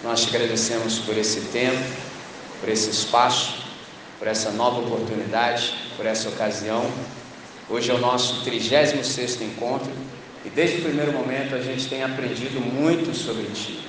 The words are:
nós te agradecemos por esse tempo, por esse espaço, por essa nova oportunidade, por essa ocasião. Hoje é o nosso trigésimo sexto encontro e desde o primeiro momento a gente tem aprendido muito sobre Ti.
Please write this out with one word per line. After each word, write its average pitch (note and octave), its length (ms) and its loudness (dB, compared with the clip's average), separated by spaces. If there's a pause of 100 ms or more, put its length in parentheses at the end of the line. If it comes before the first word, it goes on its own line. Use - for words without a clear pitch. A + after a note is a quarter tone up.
nós A#2 200 2
te - 100 0
agradecemos A2+ 640 2
por G#2+ 160 0
esse G#2+ 240 2 (120)
tempo, B2+ 300 2 (760)
por - 80 -2
esse A2 220 2
espaço, - 720 4 (560)
por G#2+ 80 -4
essa A2 240 0
nova A#2+ 300 2
oportunidade, A2 920 0 (220)
por G#2+ 80 -6
essa A2 240 0
ocasião. G#2+ 560 0 (840)
Hoje A#2+ 200 0
é B2+ 40 6
o A#2+ 40 4
nosso B2 440 2
trigésimo C3 640 4
sexto B2 380 -2
encontro B2+ 480 -2 (540)
e G2+ 60 -8
desde E3 280 2
o - 40 -2
primeiro D3 300 2
momento C3 420 0
a B2+ 60 0
gente C3 280 -4
tem C3+ 140 -2
aprendido C3 580 -2
muito C#3+ 560 2
sobre A2 280 -2
Ti. G2 340 -6 (100)